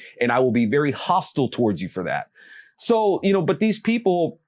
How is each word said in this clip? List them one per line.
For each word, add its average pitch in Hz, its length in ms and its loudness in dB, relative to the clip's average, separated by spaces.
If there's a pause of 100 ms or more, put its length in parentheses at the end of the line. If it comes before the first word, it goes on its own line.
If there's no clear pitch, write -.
(200)
and 120 120 0
I 120 80 2
will 131 120 2
be 117 140 2
very 143 260 0
hostile 151 560 -2
towards 107 340 0
you 92 60 -6
for 92 180 -8
that. 69 240 -6 (480)
So, 214 460 2
you 196 80 4
know, 190 120 2
but 147 160 -2
these 214 200 0
people 190 680 0